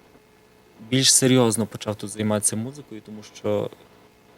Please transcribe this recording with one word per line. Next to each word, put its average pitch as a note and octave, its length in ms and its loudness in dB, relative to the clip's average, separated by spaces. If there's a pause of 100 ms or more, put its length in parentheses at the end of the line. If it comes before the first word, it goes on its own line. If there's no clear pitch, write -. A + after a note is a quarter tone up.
(880)
більш C3 240 4
серйозно A#2+ 520 4
почав - 300 -8
тут G#2 140 -10
займатися G#2+ 460 -2
музикою, A#2 500 -10
тому G#2+ 180 -16 (120)
що, G#2 340 -2 (680)